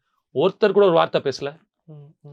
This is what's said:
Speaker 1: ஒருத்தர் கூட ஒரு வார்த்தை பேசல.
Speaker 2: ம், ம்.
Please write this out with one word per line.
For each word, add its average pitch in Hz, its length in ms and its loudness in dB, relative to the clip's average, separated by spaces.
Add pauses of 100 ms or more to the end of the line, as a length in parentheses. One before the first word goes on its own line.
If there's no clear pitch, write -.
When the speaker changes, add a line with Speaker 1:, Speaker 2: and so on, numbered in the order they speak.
(340)
Speaker 1:
ஒருத்தர் 185 380 0
கூட 202 140 4
ஒரு 185 60 4
வார்த்தை 165 300 0
பேசல. 143 340 -8 (300)
Speaker 2:
ம், 147 440 -20
ம். - 40 -20